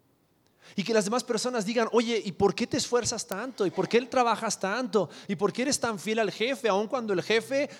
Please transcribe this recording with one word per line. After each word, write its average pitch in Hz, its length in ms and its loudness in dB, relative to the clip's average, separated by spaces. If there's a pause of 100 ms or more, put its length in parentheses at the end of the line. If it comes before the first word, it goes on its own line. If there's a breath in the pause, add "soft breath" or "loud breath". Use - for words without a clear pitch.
(760 loud breath)
Y 202 80 -2
que 220 100 -2
las 214 120 4
demás 233 180 0
personas 240 420 -2
digan, 226 280 0
"Oye, 226 320 2
¿y 185 80 -4
por 196 200 4
qué 233 140 -2
te - 80 -4
esfuerzas 240 500 -2
tanto? 214 400 -4
¿Y 160 60 0
por 185 160 -2
qué 233 140 4
trabajas 233 580 0
tanto? 202 500 0 (200 loud breath)
¿Y 196 80 -2
por 196 160 0
qué 226 80 -2
eres 269 180 0
tan 233 180 -2
fiel 214 220 -2
al 214 100 2
jefe, 226 380 -2
aun 208 200 2
cuando 226 260 -2
el 170 100 0
jefe 226 460 0 (100)